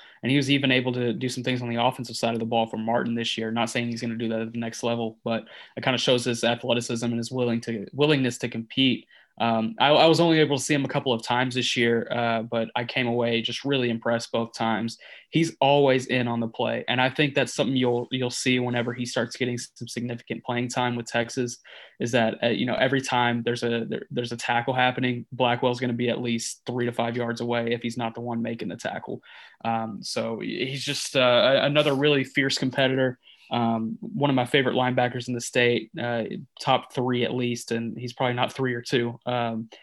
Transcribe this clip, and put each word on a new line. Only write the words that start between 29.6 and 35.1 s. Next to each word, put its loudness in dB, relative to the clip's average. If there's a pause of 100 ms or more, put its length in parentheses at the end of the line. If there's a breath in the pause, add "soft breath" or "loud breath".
Um, -4
so -6
he's -6
just, -4
uh, 6
a-, 6
another 4
really 2
fierce 0
competitor. 2 (340 soft breath)
Um, 0
one 0
of 2
my 2
favorite 2
linebackers 0